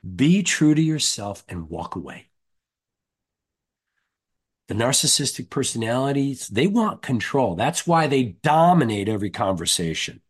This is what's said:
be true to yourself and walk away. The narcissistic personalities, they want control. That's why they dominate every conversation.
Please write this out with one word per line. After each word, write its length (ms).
be 260
true 320
to 80
yourself 640
and 200
walk 280
away. 320
The 60
narcissistic 760
personalities, 1000
they 180
want 360
control. 520
That's 320
why 200
they 360
dominate 680
every 220
conversation. 1000